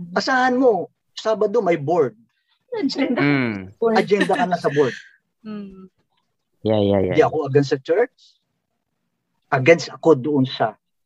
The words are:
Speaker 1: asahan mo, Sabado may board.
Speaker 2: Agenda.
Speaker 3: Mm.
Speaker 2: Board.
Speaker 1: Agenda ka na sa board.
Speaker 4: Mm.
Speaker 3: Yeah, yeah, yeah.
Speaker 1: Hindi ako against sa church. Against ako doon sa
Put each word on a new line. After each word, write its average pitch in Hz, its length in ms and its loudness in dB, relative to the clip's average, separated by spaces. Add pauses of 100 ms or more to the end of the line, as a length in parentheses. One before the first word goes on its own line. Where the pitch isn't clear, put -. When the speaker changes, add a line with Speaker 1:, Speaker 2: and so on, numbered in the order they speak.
(140)
Speaker 1:
asahan 254 420 0
mo, 226 380 0 (240)
Sabado 214 480 0
may 175 100 2
board. 151 380 0 (560)
Speaker 2:
Agenda. 277 480 -4
Speaker 3:
Mm. 120 560 -2
Speaker 2:
Board. 226 240 0
Speaker 1:
Agenda 196 400 0
ka 254 80 0
na 180 80 -2
sa 170 160 -2
board. 143 240 0 (480)
Speaker 4:
Mm. 196 480 -16 (720)
Speaker 3:
Yeah, 107 160 0
yeah, 101 240 2
yeah. 92 160 -2
Speaker 1:
Hindi 156 80 6
ako 147 240 -4
against 139 240 2
sa 139 80 -4
church. 196 320 0 (1400)
Against 147 400 2
ako - 240 2
doon 139 320 0
sa 117 320 -4 (280)